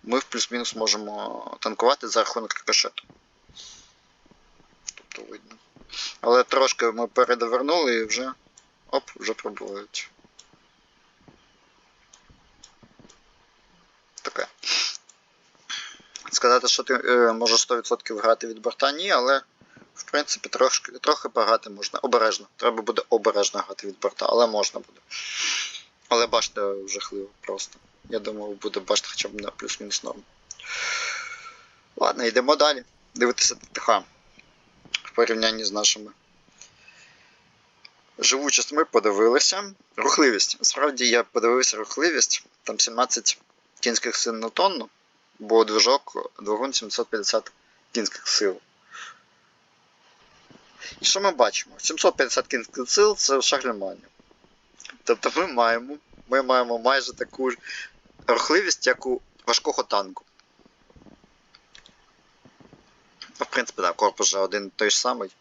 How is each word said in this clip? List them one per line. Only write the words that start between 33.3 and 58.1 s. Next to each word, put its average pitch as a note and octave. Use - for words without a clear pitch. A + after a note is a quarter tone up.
Т -
Т -
Х G#2
в -
порівнянні A2+
з G2
нашими. G#2
Живучість C3+
ми D#3
подивилися. A#2+
Рухливість. -
Справді C3
я A#2
подивився A#2
рухливість. C3+
Там A2
сімнадцять A#2+
кінських A#2
сил A#2
на A2+
тонну, F3+
бо A2
движок, A2
двигун A2
сімсот A2+
п'ятдесят A2
кінських -
сил. F#2+
І -
що G3
ми G3
бачимо? -
Сімсот E3
п'ятдесят C3
кінських B2
сил — G#3
це C3+
шаг C3
Тобто A#2+
ми F3+
маємо, A#2+
ми C3+
маємо B2
майже B2+
таку B2+
ж A#2+